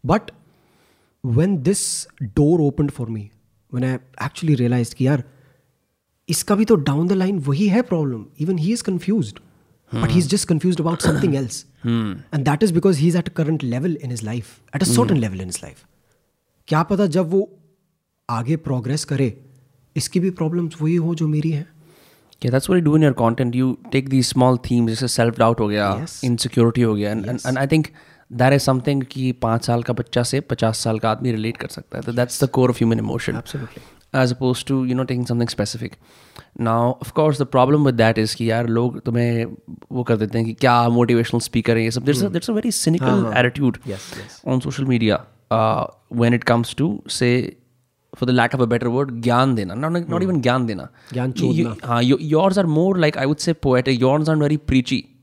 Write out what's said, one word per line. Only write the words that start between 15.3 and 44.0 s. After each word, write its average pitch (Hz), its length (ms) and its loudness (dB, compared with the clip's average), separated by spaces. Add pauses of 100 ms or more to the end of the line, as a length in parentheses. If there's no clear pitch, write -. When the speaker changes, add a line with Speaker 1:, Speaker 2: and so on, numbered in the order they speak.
Speaker 1:
in 92 80 -8
his 87 100 -10
life। - 300 -18 (800)
क्या 156 160 0
पता 202 220 0
जब 170 240 0
वो 196 300 -2 (680)
आगे 117 260 -2
प्रोग्रेस 135 500 -4
करे, 135 360 -2 (540)
इसकी - 240 -2
भी 185 100 0
प्रॉब्लम्स 170 520 -4
वही 160 140 0
हो 170 200 0
जो 160 120 -2
मेरी 151 240 0
हैं। 147 180 -6 (760)
Speaker 2:
Yeah, 123 120 0
that's 139 140 0
what 180 140 4
you 147 100 4
do 160 80 6
in 147 80 6
your 127 120 0
content। 120 400 0
You 131 140 0 (200)
take 135 120 0
these 131 260 2
small 127 240 4 (100)
themes, 117 220 2
जैसे 113 180 -4
self 117 320 0
doubt 113 200 4
हो 107 80 0
गया, 104 380 -2
Speaker 1:
Yes। - 200 -10
Speaker 2:
insecurity 120 600 2
हो 110 100 2
गया, 104 200 -2
and, 101 100 -6
and, 117 120 -6
Speaker 1:
Yes। 127 100 -8
Speaker 2:
and 131 100 -2
I 135 100 0
think 156 200 2 (460)
that 127 200 4
is 135 160 2
something 131 360 0
कि 127 260 -4
पाँच 117 340 -2
साल 120 180 0
का 120 100 -4
बच्चा 120 300 -2
से 131 160 -2
पचास 117 380 -2
साल 110 220 -2
का 113 120 0
आदमी 127 200 -2
रिलेट 110 260 -4
कर - 100 -12
सकता - 300 -14
है। 113 60 -8
So 120 60 -8
that's 123 340 -2
the 123 60 0 (100)
core 123 160 4
of - 80 0
human 113 180 2
emotion। 113 320 -4
Speaker 1:
Absolutely। - 460 -10 (360)
Speaker 2:
As 131 120 2
opposed 123 400 -2
to, 135 180 0
you 127 80 -2
know, 127 180 -2
taking 123 200 -4
something 117 240 -2
specific। 117 340 -6 (720)
Now, 117 320 2 (100)
of - 40 -12
course, 151 340 2
the 127 140 0
problem 131 220 6
with 139 160 4
that 113 240 4
is 110 160 0
कि 113 180 -2
यार, 117 160 0
लोग 120 340 0
तुम्हें 117 440 0 (460)
वो 123 120 -4
कर 117 140 2
देते 107 200 -2
हैं 113 100 0
कि 110 60 -6
क्या 120 360 4
मोटिवेशनल 120 520 2
स्पीकर 113 360 0
है, 113 60 0
ये 113 80 -2
सब। 123 100 -4
There's 131 200 0
a, 196 40 2
Speaker 1:
हम्म। 180 120 -4
Speaker 2:
there's 214 200 -2
a 220 40 -2
very 226 200 -2
cynical 139 280 2
Speaker 1:
हाँ, 123 120 2
हाँ। 113 120 -2
Speaker 2:
attitude 123 440 2
Speaker 1:
Yes, - 140 -12
yes। - 600 -8